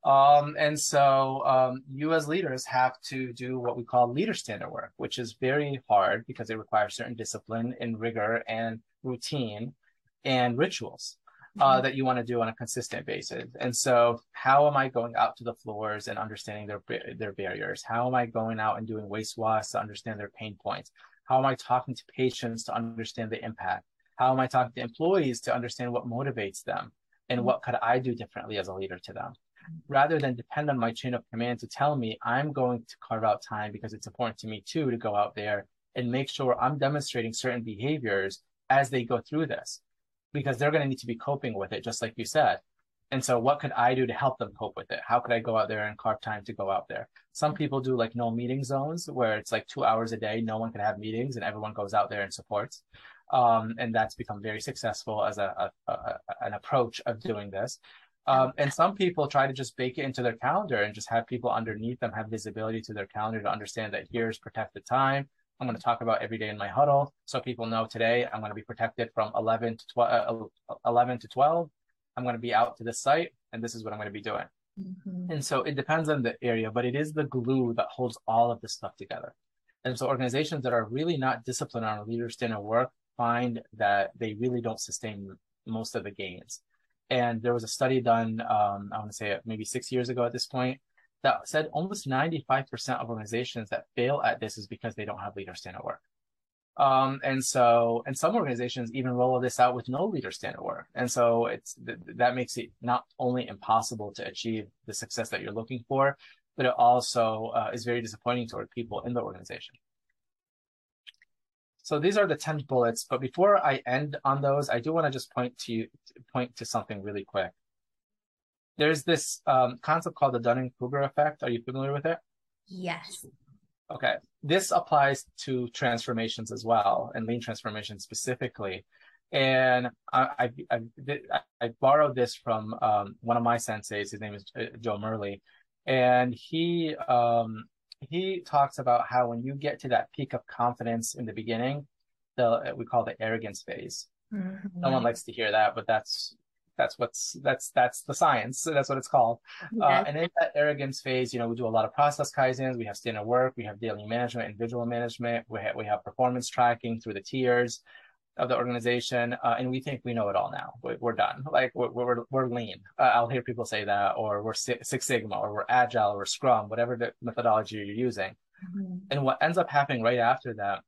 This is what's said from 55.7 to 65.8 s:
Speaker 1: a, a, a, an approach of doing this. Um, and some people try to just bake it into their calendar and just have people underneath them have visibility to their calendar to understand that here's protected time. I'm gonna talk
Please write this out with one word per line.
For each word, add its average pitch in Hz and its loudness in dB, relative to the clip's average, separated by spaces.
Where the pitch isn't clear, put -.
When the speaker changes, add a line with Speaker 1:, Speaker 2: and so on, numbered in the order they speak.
Speaker 1:
a, - -4
a, - 0
a, - -6
an - -6
approach 117 -2
of 113 -4
doing 104 -6
this. 98 -6
Um, 131 4
and 143 0
some 190 2
people 180 0
try 139 4
to 135 -2
just 131 -8
bake 127 -4
it 139 -2
into 131 -4
their 117 0
calendar 139 0
and 104 -2
just 107 -12
have 117 0
people 120 -2
underneath 113 -4
them 120 -4
have 110 -6
visibility 110 -4
to 110 -12
their 98 -6
calendar 107 -4
to 101 0
understand 104 -6
that - -6
here's 113 -2
protected - -8
time. 135 2
I'm 131 -4
gonna 113 -4
talk 117 0